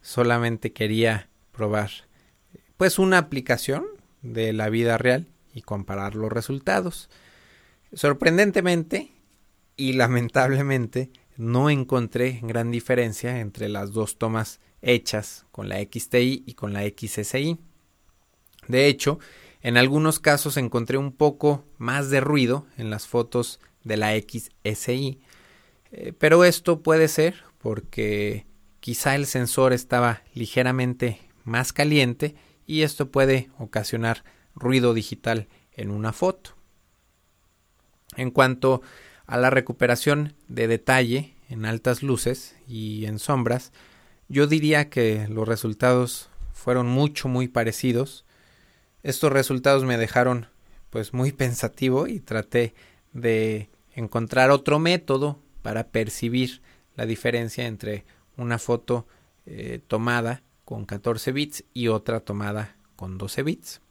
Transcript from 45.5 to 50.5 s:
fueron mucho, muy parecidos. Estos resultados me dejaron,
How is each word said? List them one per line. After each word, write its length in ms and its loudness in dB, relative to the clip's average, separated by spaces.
fueron 340 0
mucho, 400 0
muy 200 0
parecidos. 800 -2
Estos 280 0
resultados 520 4
me 140 0
dejaron, 500 0